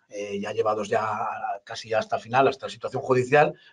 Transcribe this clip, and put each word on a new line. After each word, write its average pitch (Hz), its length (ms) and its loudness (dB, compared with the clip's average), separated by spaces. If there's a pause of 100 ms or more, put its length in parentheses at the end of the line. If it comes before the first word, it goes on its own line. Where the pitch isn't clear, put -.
eh, 101 320 -6
ya 104 140 -6
llevados 107 340 0
ya 110 160 0
a, 110 640 -4
casi - 240 -12
ya 110 100 0
hasta 107 160 -2
el - 60 -4
final, 127 260 4
hasta 107 200 -2
la 92 40 -10
situación 127 300 -6
judicial, 127 520 4 (200)